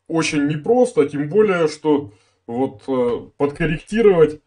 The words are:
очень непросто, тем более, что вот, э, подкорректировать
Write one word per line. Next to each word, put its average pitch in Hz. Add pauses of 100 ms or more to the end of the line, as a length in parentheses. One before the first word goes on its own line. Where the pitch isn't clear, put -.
очень 156
непросто, 156
тем 143
более, 180
что 147 (340)
вот, 127
э, 120
подкорректировать 160